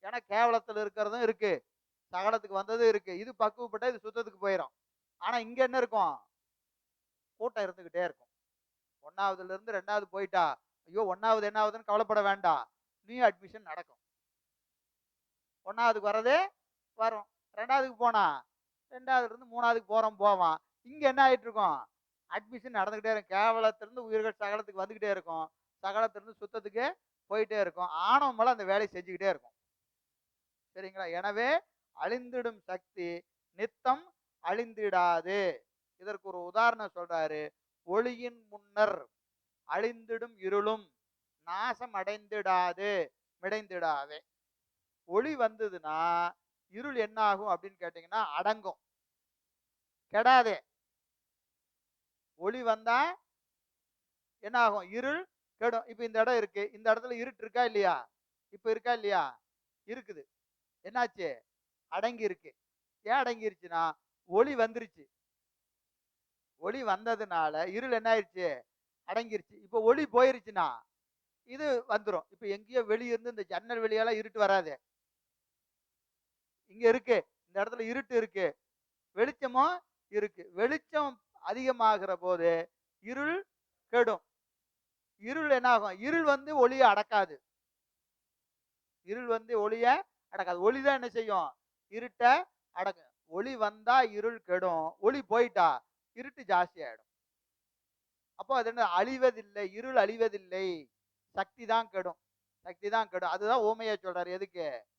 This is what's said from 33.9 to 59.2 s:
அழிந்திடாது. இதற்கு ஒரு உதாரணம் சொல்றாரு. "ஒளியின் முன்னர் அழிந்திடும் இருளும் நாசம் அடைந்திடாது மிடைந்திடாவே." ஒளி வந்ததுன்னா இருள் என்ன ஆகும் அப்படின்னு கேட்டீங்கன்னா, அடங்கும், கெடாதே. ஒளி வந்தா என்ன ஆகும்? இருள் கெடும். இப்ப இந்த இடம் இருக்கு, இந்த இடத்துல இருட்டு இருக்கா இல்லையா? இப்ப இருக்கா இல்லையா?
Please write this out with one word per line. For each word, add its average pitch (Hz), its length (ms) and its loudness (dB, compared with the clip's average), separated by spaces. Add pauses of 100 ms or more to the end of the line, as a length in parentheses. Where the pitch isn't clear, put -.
அழிந்திடாது. 185 1200 -2 (340)
இதற்கு 196 260 -12
ஒரு 180 160 -12
உதாரணம் 214 520 0
சொல்றாரு. 156 540 -4 (340)
"ஒளியின் 233 640 -4
முன்னர் 202 600 -2 (580)
அழிந்திடும் 226 680 -6
இருளும் 202 480 -2 (600)
நாசம் 220 460 -6
அடைந்திடாது 196 1120 -2 (340)
மிடைந்திடாவே." 170 800 -4 (880)
ஒளி 254 280 -2
வந்ததுன்னா 175 960 -2 (360)
இருள் 254 280 -10
என்ன 220 260 -2
ஆகும் 208 260 2
அப்படின்னு 196 320 -4
கேட்டீங்கன்னா, 175 520 -6
அடங்கும், 190 480 -2 (1300)
கெடாதே. 226 460 4 (1800)
ஒளி 220 280 -4
வந்தா 233 560 0 (1200)
என்ன 226 200 -2
ஆகும்? 202 300 4
இருள் 269 400 -4 (280)
கெடும். 226 300 -2
இப்ப 233 160 -12
இந்த 220 160 -2
இடம் 240 180 4
இருக்கு, 208 340 -4
இந்த 220 220 2
இடத்துல 233 180 -2
இருட்டு 240 300 -10
இருக்கா 233 220 0
இல்லையா? 190 460 0 (400)
இப்ப 214 220 -6
இருக்கா 233 220 -2
இல்லையா? 190 480 -2 (460)